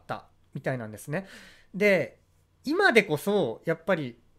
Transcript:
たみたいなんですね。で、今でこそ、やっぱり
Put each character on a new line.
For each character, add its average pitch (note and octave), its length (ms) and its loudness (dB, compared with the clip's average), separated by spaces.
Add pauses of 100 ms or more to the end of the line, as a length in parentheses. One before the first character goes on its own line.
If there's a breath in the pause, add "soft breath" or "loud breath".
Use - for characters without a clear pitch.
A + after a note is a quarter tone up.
た A2 200 -12 (280)
み C#3+ 60 -10
た C#3 120 -4
い C3 60 -4
な A2+ 80 -10
ん G#2+ 60 -14
で G#2 60 -16
す - 100 -16
ね。 F3+ 180 -6 (480 loud breath)
で、 F#3 460 2 (440)
今 F4+ 280 2
で A3+ 100 6
こ D3+ 140 -2
そ、 E3+ 480 -2
や E3 100 -2
っ - 100 -10
ぱ F#3+ 120 2
り C3+ 220 -8 (200)